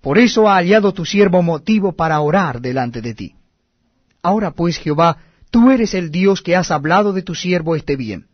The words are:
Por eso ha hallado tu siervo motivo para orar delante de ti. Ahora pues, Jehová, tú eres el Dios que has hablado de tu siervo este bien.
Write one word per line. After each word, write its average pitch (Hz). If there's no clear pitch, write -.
Por 139
eso 226
ha 196
hallado 190
tu 180
siervo 190
motivo 175
para 160
orar 151
delante 123
de 117
ti. 95
Ahora 190
pues, 170
Jehová, 165
tú 233
eres 233
el 175
Dios 185
que 175
has 185
hablado 175
de 185
tu 180
siervo 165
este 143
bien. 107